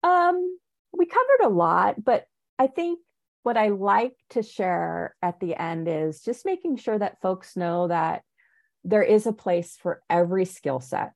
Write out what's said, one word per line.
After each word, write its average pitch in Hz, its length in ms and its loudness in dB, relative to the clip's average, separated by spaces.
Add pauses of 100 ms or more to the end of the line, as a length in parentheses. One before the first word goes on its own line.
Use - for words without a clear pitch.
Um, 359 540 2 (340)
we 339 140 2
covered 508 380 4
a 240 40 4
lot, 175 540 2
but - 240 0 (320)
I 269 80 4
think 339 320 -4 (460)
what 240 120 0
I 214 120 2
like 202 460 0 (160)
to 233 120 -2
share 170 800 -4
at 175 180 -4
the 170 160 -6
end 165 320 -6
is 156 340 -4
just 240 220 -8
making 359 320 -4
sure 220 220 -4
that - 220 -6
folks 185 360 -6
know 175 320 -2
that 165 340 -2 (640)
there 208 180 2
is 214 240 4
a 220 60 -2
place 175 480 -4
for - 300 -6
every 175 340 2
skill 139 360 -6
set. 139 360 -8